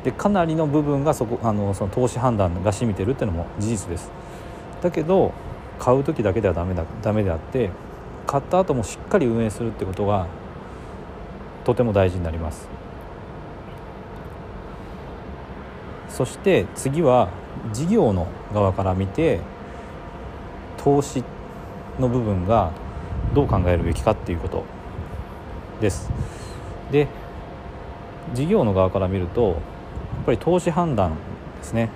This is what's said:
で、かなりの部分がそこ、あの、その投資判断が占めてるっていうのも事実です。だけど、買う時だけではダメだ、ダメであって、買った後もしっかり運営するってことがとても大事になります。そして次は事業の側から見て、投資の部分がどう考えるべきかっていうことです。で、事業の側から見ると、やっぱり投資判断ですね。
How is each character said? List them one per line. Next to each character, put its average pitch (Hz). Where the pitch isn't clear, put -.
で、 135
か -
な 202
り 160
の 160
部 147
分 143
が 151
そ 131
こ、 117
あ 113
の、 101
そ 101
の 92
投 123
資 117
判 120
断 92
が 104
占 117
め 107
て 95
る 120
っ 135
て -
い 120
う -
の 82
も 85
事 104
実 104
で 85
す。 -
だ 180
け 165
ど、 165
買 127
う 139
時 143
だ 98
け 113
で 101
は 87
ダ 85
メ 92
だ、 87
ダ 107
メ 107
で 92
あ 80
っ 80
て、 117
買 143
っ -
た 180
後 185
も 123
し -
っ -
か 208
り 151
運 117
営 110
す -
る 117
っ -
て 101
こ 92
と 101
が 98
と 120
て 123
も 113
大 98
事 90
に 90
な 82
り 80
ま 80
す。 -
そ -
し -
て 143
次 143
は 123
事 135
業 180
の 85
側 101
か 95
ら 92
見 95
て、 135
投 143
資 135
の 127
部 123
分 101
が 98
ど 139
う -
考 98
え 87
る 85
べ 85
き -
か 110
っ -
て -
い 87
う 82
こ 90
と 87
で 107
す。 -
で、 143
事 135
業 196
の 104
側 92
か 95
ら 92
見 95
る 90
と、 113
や 85
っ -
ぱ -
り 113
投 175
資 170
判 160
断 87
で -
す -
ね。 113